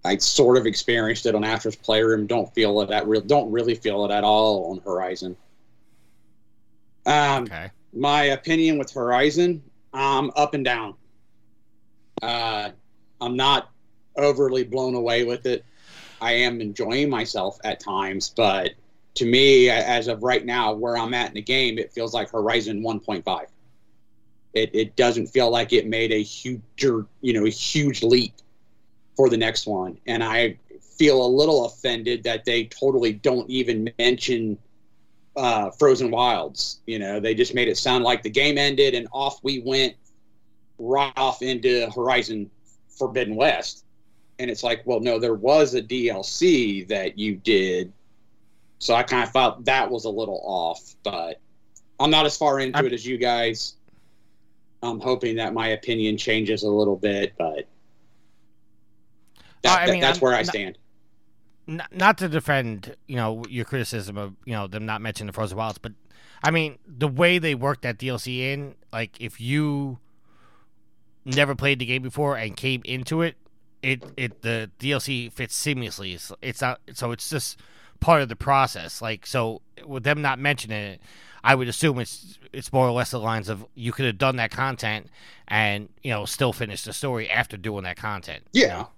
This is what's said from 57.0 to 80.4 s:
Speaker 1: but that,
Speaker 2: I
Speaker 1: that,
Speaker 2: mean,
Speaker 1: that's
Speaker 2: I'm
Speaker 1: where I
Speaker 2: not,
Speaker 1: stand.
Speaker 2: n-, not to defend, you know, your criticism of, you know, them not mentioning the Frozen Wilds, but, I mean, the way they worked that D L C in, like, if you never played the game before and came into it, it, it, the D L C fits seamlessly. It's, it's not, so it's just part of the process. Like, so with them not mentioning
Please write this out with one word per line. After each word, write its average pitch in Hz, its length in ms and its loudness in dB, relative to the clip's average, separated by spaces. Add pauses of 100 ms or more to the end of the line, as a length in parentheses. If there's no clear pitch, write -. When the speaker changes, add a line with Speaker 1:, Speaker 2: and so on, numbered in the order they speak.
Speaker 1:
but 78 280 -4 (2000)
that, 180 160 6
Speaker 2:
I 180 40 2
Speaker 1:
that, 185 60 4
Speaker 2:
mean, 185 100 2
Speaker 1:
that's 170 160 2
Speaker 2:
I'm 170 40 -2
Speaker 1:
where 127 120 4
I 110 100 2
Speaker 2:
not, - 40 -2
Speaker 1:
stand. 101 300 -6 (880)
Speaker 2:
n-, 160 240 -8
not 190 280 2
to 185 100 -4
defend, 127 640 -2 (120)
you 135 80 -10
know, 113 340 -4
your 120 160 -6
criticism 104 520 -8
of, 98 180 -10 (100)
you 120 80 -8
know, 104 140 -6
them 107 180 -10
not 110 160 -6
mentioning 110 260 -8
the 95 60 -12
Frozen 101 240 -6
Wilds, 110 200 -6
but, 107 160 -14 (500)
I 147 80 2
mean, 156 260 -2 (100)
the 147 200 -4
way 170 320 2
they 156 160 0
worked 135 260 -4
that 120 160 -6
D 131 120 -6
L 123 100 -4
C 127 320 -6
in, 139 240 -10 (180)
like, 113 260 -8
if 120 220 -12
you 139 580 -2 (1300)
never 139 300 0
played 139 240 0
the 123 60 -6
game 127 180 -4
before 139 340 -4
and 110 180 -8
came 131 300 -4
into 127 360 -4
it, 170 140 -4 (460)
it, 131 220 -4 (120)
it, 123 260 -8
the 113 280 -4 (100)
D 131 120 -4
L 135 80 0
C 120 300 -8
fits - 300 -8
seamlessly. 110 540 -6
It's, - 180 -14 (100)
it's 123 200 -8
not, 127 180 -4 (140)
so 120 180 -8
it's - 180 -10
just - 300 -8 (400)
part 160 220 4
of 127 80 -4
the 113 60 -8
process. 131 640 -2
Like, 110 240 -8
so 113 360 -4 (240)
with 135 180 -10
them 151 180 0
not 135 160 -2
mentioning 131 400 -4